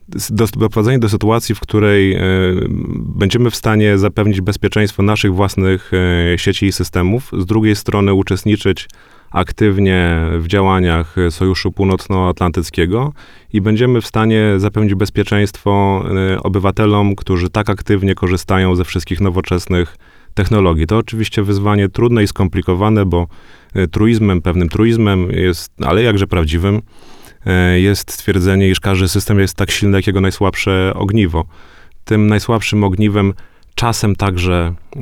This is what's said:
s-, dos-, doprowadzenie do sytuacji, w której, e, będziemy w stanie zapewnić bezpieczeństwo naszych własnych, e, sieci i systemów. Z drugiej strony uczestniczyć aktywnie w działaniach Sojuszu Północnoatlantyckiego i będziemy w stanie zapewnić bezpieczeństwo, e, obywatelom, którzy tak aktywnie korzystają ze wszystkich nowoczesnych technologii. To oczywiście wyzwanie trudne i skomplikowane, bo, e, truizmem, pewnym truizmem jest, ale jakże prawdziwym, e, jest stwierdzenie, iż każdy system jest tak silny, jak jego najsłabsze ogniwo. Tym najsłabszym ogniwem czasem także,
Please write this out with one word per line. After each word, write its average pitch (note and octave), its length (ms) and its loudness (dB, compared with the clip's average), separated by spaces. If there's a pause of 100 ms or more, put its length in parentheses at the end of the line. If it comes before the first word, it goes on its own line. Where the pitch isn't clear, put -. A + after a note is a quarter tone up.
(160)
s-, - 160 -8
dos-, A2 200 0
doprowadzenie A2+ 480 0
do A2 100 2
sytuacji, G#2+ 460 0
w - 40 -12
której, G2+ 540 2
e, F2+ 80 -2 (760)
będziemy G2+ 520 0
w - 40 -8
stanie G#2+ 420 2
zapewnić G2+ 440 0
bezpieczeństwo G2 640 -2
naszych G#2 300 0
własnych, F#2+ 580 0 (420)
e, E2+ 40 -2
sieci G2 280 -2
i G2 60 0
systemów. F#2 680 -2
Z F2+ 60 -2
drugiej A2 300 2
strony G2+ 380 0
uczestniczyć G2 760 0 (440)
aktywnie F#2 880 2 (200)
w E2 80 -4
działaniach F#2 680 2 (140)
Sojuszu F#2 420 -2
Północnoatlantyckiego F#2 1400 -2 (400)
i G#2 80 0
będziemy A2+ 400 2
w - 40 -6
stanie A2 520 2
zapewnić G2+ 380 0
bezpieczeństwo, G2+ 1080 0 (300)
e, - 100 -6
obywatelom, G2+ 720 0
którzy F2+ 340 -2
tak G#2 200 -2
aktywnie G2 460 0
korzystają F#2 600 0
ze F2+ 80 2
wszystkich - 380 -4
nowoczesnych F2+ 760 -2 (360)
technologii. F2+ 540 2
To G#2+ 100 2
oczywiście A2 460 -2
wyzwanie G2+ 460 0
trudne A#2 340 2
i G2 40 2
skomplikowane, F#2+ 800 0
bo, F2 220 0 (480)
e, F#2 120 0
truizmem, G#2 540 2
pewnym F2 280 0
truizmem G2+ 640 2
jest, F2+ 400 -2 (140)
ale F#2 180 2
jakże G2+ 240 2
prawdziwym, F2+ 540 0 (640)
e, F2+ 340 2
jest G2 320 0
stwierdzenie, F#2+ 580 0
iż F#2 100 2
każdy F#2+ 280 0
system G2+ 320 0
jest F#2+ 180 0
tak G2 140 -2
silny, G2+ 260 0
jak F#2 100 -2
jego F#2+ 140 0
najsłabsze F#2+ 760 0
ogniwo. F#2+ 500 0 (600)
Tym G#2+ 220 2
najsłabszym G#2+ 560 0
ogniwem G2 500 0 (420)
czasem A2 400 0
także, F2+ 580 -2 (280)